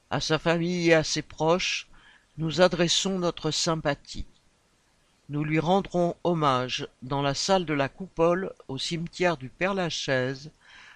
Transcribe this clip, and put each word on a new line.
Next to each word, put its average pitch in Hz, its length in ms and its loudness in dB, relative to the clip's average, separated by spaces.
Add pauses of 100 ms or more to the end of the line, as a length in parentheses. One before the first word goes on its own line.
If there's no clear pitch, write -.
À 127 100 -4
sa 156 180 0
famille 170 520 0
et 165 40 8
à 156 120 6
ses - 160 -2
proches, - 680 -2 (500)
nous 156 220 -2
adressons 180 600 2
notre 160 320 -2
sympathie. - 760 -2 (1040)
Nous 147 160 -4
lui 156 140 0
rendrons 175 680 2
hommage 139 640 0 (120)
dans 139 200 -2
la 139 120 2
salle 190 300 2
de 156 100 -2
la 139 140 0
Coupole 175 640 -2 (160)
au 135 100 -6
cimetière 170 600 -2
du 127 100 -12
Père-Lachaise, 147 1040 -2 (440)